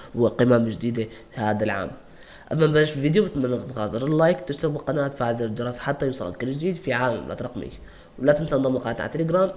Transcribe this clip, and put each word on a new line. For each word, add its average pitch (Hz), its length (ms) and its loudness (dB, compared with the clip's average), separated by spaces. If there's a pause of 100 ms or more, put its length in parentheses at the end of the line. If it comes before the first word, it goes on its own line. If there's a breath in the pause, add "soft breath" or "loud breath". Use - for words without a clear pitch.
(160 loud breath)
وقمم 120 540 4
جديدة 113 380 -4 (260 loud breath)
هذا 107 300 0
العام. 101 280 -2 (600 loud breath)
قبل 156 100 2
ما 151 60 6
نبلش 151 300 4
الفيديو 156 280 4
بتمنى 127 320 0
تضغط - 200 -8
على 107 100 0
زر 113 180 -4
اللايك، 160 360 4
تشترك 147 300 -4
بالقناة، 139 360 -2
تفعل 120 280 -2
زر 120 100 -2
الجرس 120 320 -4
حتى 143 280 -2
يوصلك 95 320 -4
كل 127 140 -4
جديد 165 240 -2
في 135 180 -4
عالم 123 220 0
العملات - 260 -8
الرقمية، 98 300 -10 (480 loud breath)
ولا 143 140 6
تنسى 156 220 0
انضم 131 200 2
لقناتنا 113 280 -4
على - 100 -6
تليجرام، 170 440 2